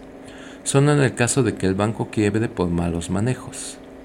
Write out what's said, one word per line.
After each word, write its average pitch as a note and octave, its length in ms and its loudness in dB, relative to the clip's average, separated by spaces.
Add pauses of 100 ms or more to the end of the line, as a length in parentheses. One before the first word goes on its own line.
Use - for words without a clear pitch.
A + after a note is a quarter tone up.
(640)
Solo C#3+ 300 4
en D3 60 4
el C3 160 2
caso B2 260 2
de G#2+ 140 2
que - 100 -4
el F#2+ 80 4
banco G#2+ 380 0
quiebre A2 360 2
por F2+ 220 0
malos E2+ 400 0
manejos. - 720 -4 (260)